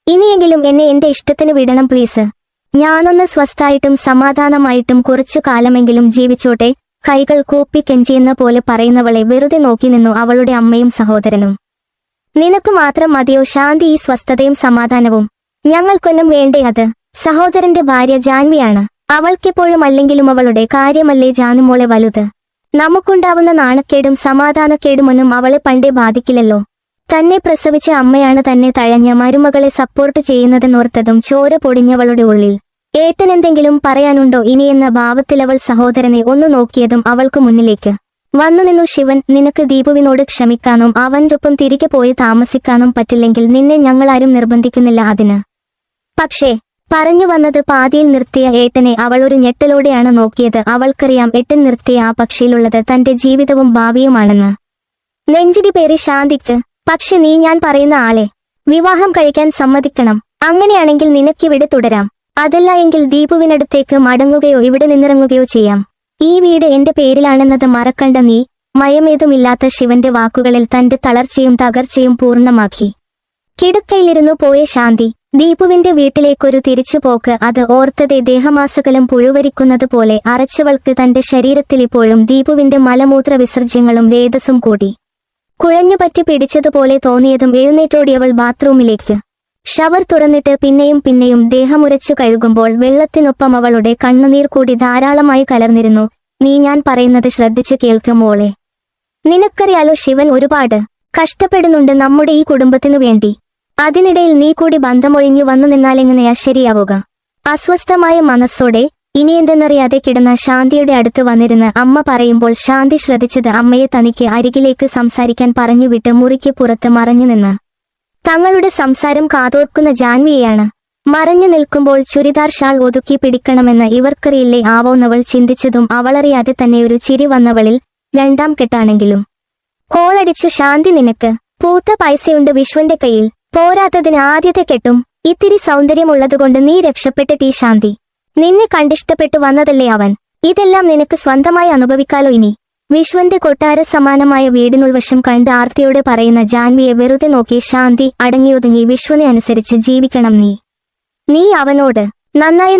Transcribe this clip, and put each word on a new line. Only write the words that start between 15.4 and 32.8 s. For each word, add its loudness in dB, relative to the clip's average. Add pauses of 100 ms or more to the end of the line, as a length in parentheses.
ഞങ്ങൾക്കൊന്നും 2
വേണ്ടേ 2 (100)
അത്? -2 (380)
സഹോദരന്റെ 0
ഭാര്യ 0 (100)
ജാൻവിയാണ്. 0 (340)
അവൾക്കെപ്പോഴും 0
അല്ലെങ്കിലും 2
അവളുടെ 0 (120)
കാര്യമല്ലേ 2 (100)
ജാനുമോളെ 2
വലുത്. 0 (500)
നമുക്കുണ്ടാവുന്ന 0 (100)
നാണക്കേടും 0
സമാധാനക്കേടുമൊന്നും 0 (100)
അവളെ 0
പണ്ടേ 2
ബാധിക്കില്ലല്ലോ. 0 (500)
തന്നെ 0
പ്രസവിച്ച -2 (100)
അമ്മയാണ് 2
തന്നെ 0
തഴഞ്ഞ 2
മരുമകളെ 0 (100)
സപ്പോർട്ട് -2 (100)
ചെയ്യുന്നതെന്നോർത്തതും 0 (100)
ചോര 0
പൊടിഞ്ഞവളുടെ 0
ഉള്ളിൽ. 0 (380)